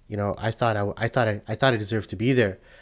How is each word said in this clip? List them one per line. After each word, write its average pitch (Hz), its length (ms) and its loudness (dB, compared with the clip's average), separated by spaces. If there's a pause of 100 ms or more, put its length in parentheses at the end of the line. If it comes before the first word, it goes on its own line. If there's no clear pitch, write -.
you 104 100 -6
know, 101 180 0
I 110 140 -4
thought 113 260 0
I, 101 220 -2
I 117 100 -2
thought 117 200 2
I, 104 200 -2
I 110 60 -2
thought 131 180 2
I 113 60 0
deserved 104 320 -4
to 101 60 -8
be 120 180 2
there. 107 240 2 (240)